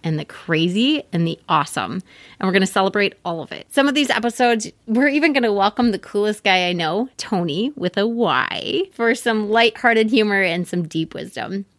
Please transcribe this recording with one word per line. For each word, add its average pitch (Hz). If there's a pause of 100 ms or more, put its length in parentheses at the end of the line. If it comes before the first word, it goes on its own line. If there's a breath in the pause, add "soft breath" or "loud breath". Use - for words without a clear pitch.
and 156
the 147
crazy 190 (100)
and 170
the 160 (120)
awesome. 147 (380 loud breath)
And 190
we're 185
gonna 190
celebrate 196 (100)
all 170
of -
it. -
Some 277
of 269
these 285
episodes, 233 (160)
we're 247
even 294
gonna 240
welcome 208
the 190
coolest 208
guy 185
I 180
know, 175
Tony 180
with 180
a 202
Y, 233
for 233
some 214
lighthearted 226
humor 208
and 175
some 175
deep 165
wisdom. 190 (140)